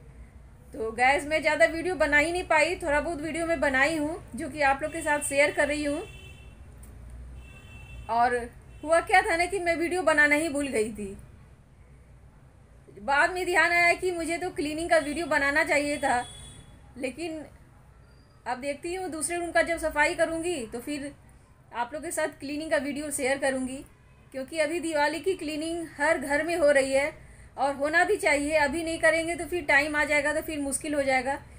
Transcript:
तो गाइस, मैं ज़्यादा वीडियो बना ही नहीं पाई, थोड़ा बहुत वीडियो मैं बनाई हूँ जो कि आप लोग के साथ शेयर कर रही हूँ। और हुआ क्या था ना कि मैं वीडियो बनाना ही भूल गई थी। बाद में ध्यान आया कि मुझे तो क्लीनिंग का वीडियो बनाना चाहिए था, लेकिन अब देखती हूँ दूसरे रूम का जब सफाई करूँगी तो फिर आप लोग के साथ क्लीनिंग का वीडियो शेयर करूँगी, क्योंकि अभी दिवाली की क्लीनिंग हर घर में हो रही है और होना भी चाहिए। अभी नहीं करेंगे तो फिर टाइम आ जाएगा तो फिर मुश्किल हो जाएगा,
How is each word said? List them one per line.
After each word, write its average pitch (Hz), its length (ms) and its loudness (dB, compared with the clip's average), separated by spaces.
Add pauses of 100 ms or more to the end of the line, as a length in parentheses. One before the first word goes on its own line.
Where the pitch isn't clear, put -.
(760)
तो 220 180 -6
गाइस, 262 340 2
मैं 311 140 0
ज़्यादा 302 260 4
वीडियो 330 300 -2
बना 294 220 4
ही 320 140 2
नहीं 359 120 -2
पाई, 320 320 4
थोड़ा 302 240 0
बहुत 302 200 -4
वीडियो 320 260 -4
मैं 330 140 0
बनाई 285 360 2
हूँ 302 260 -4 (120)
जो 285 140 -6
कि 302 140 -8
आप 269 200 2
लोग 302 100 -6
के 330 100 -6
साथ 294 260 0
शेयर 285 220 4
कर 294 180 0
रही 294 160 -2
हूँ। 294 180 -2 (2000)
और 240 260 4 (480)
हुआ 330 180 4
क्या 349 200 6
था 392 140 2
ना 349 100 2
कि 370 140 -4
मैं 339 160 0
वीडियो 339 260 -2
बनाना 294 320 6
ही 311 140 0
भूल 285 200 -2
गई 233 240 0
थी। 202 240 -8 (1800)
बाद 285 320 2
में 359 140 -2
ध्यान 339 260 4
आया 349 220 6
कि 359 180 -2
मुझे 330 260 -2
तो 349 140 -4
क्लीनिंग 311 380 -4
का 330 80 6
वीडियो 294 280 -2
बनाना 285 380 2
चाहिए 294 340 0
था, 247 260 0 (720)
लेकिन 311 420 -8 (1080)
अब 247 120 -6
देखती 285 360 -6
हूँ 370 160 -6
दूसरे 320 260 -4
रूम 339 140 -4
का 330 120 2
जब 330 180 0
सफाई 302 360 0
करूँगी 330 380 0 (120)
तो 233 140 -10
फिर 294 320 -8 (600)
आप 233 200 -4
लोग 294 80 -8
के 330 100 -8
साथ 311 160 -2 (120)
क्लीनिंग 294 300 -6
का 320 80 2
वीडियो 285 340 -4
शेयर 269 260 -2
करूँगी, 262 460 -2 (500)
क्योंकि 262 240 -8
अभी 311 220 0
दिवाली 302 400 0
की 381 140 0
क्लीनिंग 330 520 -6 (120)
हर 302 200 2
घर 285 240 0
में 339 140 -2
हो 294 140 6
रही 269 220 4
है 285 200 2 (460)
और 277 180 0
होना 311 280 4
भी 392 140 2
चाहिए। 294 380 2
अभी 294 280 2
नहीं 330 160 -4
करेंगे 330 340 2
तो 339 120 -6
फिर 349 180 -4
टाइम 294 320 2
आ 294 80 4
जाएगा 294 280 2
तो 311 100 0
फिर 311 180 -6
मुश्किल 277 340 -4
हो 285 80 0
जाएगा, 262 320 0 (240)